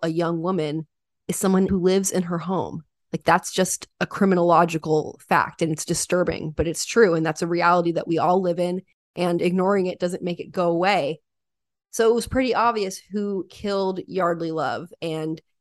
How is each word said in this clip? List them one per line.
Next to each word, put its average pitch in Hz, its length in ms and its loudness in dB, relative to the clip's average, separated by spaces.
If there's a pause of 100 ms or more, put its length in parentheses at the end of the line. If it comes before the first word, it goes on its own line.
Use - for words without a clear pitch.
a 170 40 -2
young 165 320 -2
woman 160 460 -2 (400)
is 175 100 -4
someone 190 300 2
who 190 140 0
lives 190 320 2
in 185 100 0
her 170 160 -4
home. 165 440 -4 (300)
Like, - 120 -8
that's 165 280 2
just - 360 -2 (120)
a 180 60 -2
criminological 170 1120 2 (100)
fact, - 340 0
and 165 100 0
it's 156 120 -6
disturbing, 165 680 -2
but 160 160 -2
it's - 180 -6
true. 202 280 4
And 160 120 0
that's 156 160 -2
a 170 60 -2
reality 170 440 2
that 160 140 -4
we 165 120 0
all 180 220 4
live 175 200 -2
in, 180 220 -2 (340)
and 175 260 0
ignoring 185 440 2
it 180 120 -6
doesn't 180 240 -4
make 175 160 -4
it - 140 -12
go 175 180 0
away. 170 500 0 (720)
So 226 160 4
it 233 60 6
was 226 140 -2
pretty 254 260 0
obvious 214 560 -2
who 202 400 -4
killed 196 560 -4
Yardley 170 460 -2
Love. 139 400 -4 (100)
And 160 380 -6 (200)